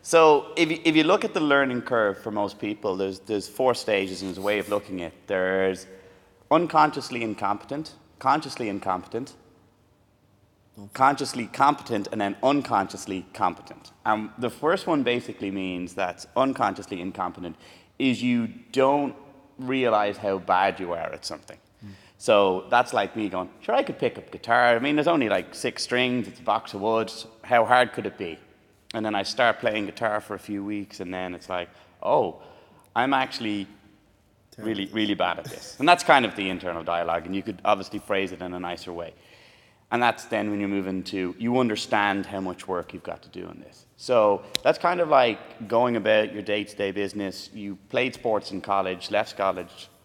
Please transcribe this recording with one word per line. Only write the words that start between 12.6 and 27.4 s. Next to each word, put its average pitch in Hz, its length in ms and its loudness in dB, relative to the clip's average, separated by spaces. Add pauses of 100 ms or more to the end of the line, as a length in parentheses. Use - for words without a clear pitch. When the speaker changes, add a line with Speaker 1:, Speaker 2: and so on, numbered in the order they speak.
Speaker 1:
competent. - 580 -4 (140)
And 107 320 0
the 120 100 -4
first 165 380 -2
one 156 160 0
basically 120 480 -2
means 92 440 -6
that 90 300 -4 (100)
unconsciously 104 680 -2
incompetent 90 540 -8 (420)
is 123 240 0
you 120 240 2 (260)
don't 139 420 2 (440)
realize 117 580 0
how 98 220 -2
bad 92 420 2
you 87 120 -4
are 82 200 -6
at - 140 -12
something. - 320 -14 (240)
Speaker 2:
Hmm. 101 80 -16 (300)
Speaker 1:
So 98 500 4
that's 120 220 2
like 101 220 0
me 107 140 -2
going, 92 220 -6 (100)
"Sure, 226 140 -2
I 277 80 2
could - 160 -6
pick 120 180 -2
up - 160 -16
guitar. 120 420 4
I 117 40 2
mean, 143 180 0
there's 147 100 2
only, 151 220 2
like, 92 260 -2
six - 280 -6
strings, 123 440 0
it's 92 140 -18
a - 20 -20
box 107 320 -2
of 101 60 -6
wood. 95 320 0 (300)